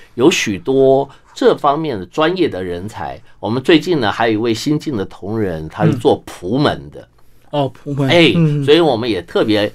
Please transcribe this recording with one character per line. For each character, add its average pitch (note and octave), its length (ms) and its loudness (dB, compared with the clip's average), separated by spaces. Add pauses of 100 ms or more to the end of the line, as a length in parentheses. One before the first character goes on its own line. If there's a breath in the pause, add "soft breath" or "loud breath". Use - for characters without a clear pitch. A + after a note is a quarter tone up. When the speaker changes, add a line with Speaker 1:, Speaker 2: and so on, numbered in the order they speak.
(140)
Speaker 1:
有 A#2 160 2
许 G#2 300 -2
多 C3+ 500 2 (240 soft breath)
这 G#3 240 2
方 C#3+ 200 0
面 D3 220 -6
的 F2+ 60 -10
专 D#3+ 320 -2
业 D#3+ 100 2
的 F#2 160 -8
人 F2+ 240 -8
才， C#2 320 -12 (200 soft breath)
我 G2 100 -6
们 B2 120 -2
最 D#3 180 4
近 E3 200 -2
呢， G#2+ 100 0
还 A#2 200 0
有 A2+ 40 0
一 G#2 40 0
位 A2+ 160 -2
新 D3+ 260 -2
进 D3 160 -6
的 G2 100 -4
同 G2+ 320 -10
仁， E2+ 300 -4
他 G#2+ 180 -2
是 - 100 2
做 A#2 300 2
蒲 F#2+ 320 -6
门 D#2+ 340 -2
的。 C2 100 -18 (500)
Speaker 2:
嗯。 D3 120 -2
哦， C3 100 -4
蒲 - 200 -12
门。 C#3 140 0
Speaker 1:
哎， D#3+ 280 4
Speaker 2:
嗯。 D3+ 280 2
Speaker 1:
所 C#3 100 4
以 D#3+ 60 6
我 D3+ 160 2
们 A#2 140 -2
也 F#2 140 -2
特 F#3 200 -2
别 G#2 320 0